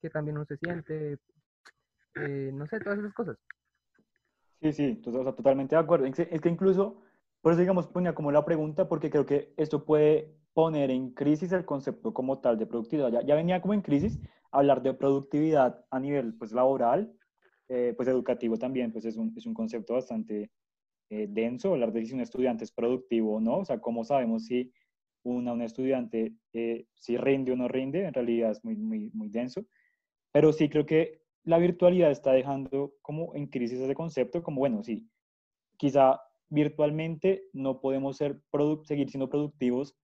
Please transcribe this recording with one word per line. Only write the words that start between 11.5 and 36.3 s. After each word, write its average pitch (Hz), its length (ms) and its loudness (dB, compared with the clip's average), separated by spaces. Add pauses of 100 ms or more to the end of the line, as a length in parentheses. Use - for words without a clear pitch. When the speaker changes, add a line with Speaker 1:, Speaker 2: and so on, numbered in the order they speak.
Speaker 2:
el 180 120 0
concepto 135 500 -6
como 135 260 -4
tal 120 160 2
de 110 100 -2
productividad. 120 440 -2
Ya, 117 120 0
ya 139 120 4
venía 170 260 2
como 196 140 0
en 202 80 0
crisis 143 380 0 (320)
hablar 139 300 4
de 131 120 0
productividad 139 960 2
a 135 80 -4
nivel, 131 360 -2
pues, 110 180 -12
laboral, 131 600 2 (560)
eh, 123 280 -2
pues, 127 120 -2
educativo 123 480 0
también, 123 360 -4
pues, 113 120 -10
es 113 120 -6
un, 113 200 -4
es 113 100 -14
un 113 80 -6
concepto 113 400 -6
bastante, 110 560 -6 (600)
eh, 107 180 -6
denso, 120 440 -2
hablar 120 200 0
de 113 140 -2
si 127 80 -10
un 127 60 -4
estudiante 120 440 -2
es - 80 -14
productivo 117 640 0
o 110 40 -2
no, 117 180 0
o - 60 -4
sea, 120 160 -4
¿cómo 117 240 -4
sabemos 113 420 0
si 123 260 -4 (520)
una, 123 280 -4
un 120 100 -4
estudiante, 117 720 -2 (180)
eh, 117 420 -4
si - 220 -4
rinde 131 360 0
o 127 40 0
no 123 120 -2
rinde? 135 380 -2
En 147 80 -8
realidad 117 380 0
es - 120 -10
muy, 113 120 -6
muy, 110 360 -6
muy 107 160 -8
denso, 123 360 -6 (680)
pero 151 200 6
sí 151 160 2
creo 151 180 0
que 160 340 0 (220)
la 165 160 4
virtualidad 175 520 6
está 135 220 0
dejando 139 720 0
como 160 320 -8
en 143 140 -8
crisis 123 320 -4
ese 135 140 -2
concepto, 151 480 -4
como, 143 180 -4
bueno, 117 220 0
sí, - 260 -8 (680)
quizá 135 440 4 (280)